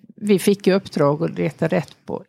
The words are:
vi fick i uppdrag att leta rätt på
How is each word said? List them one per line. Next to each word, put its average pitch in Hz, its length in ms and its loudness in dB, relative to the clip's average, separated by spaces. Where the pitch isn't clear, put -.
vi 208 240 2
fick 202 280 0
i 185 40 4
uppdrag 156 520 0
att 165 140 -6
leta 165 300 -4
rätt 175 280 -4
på - 240 -10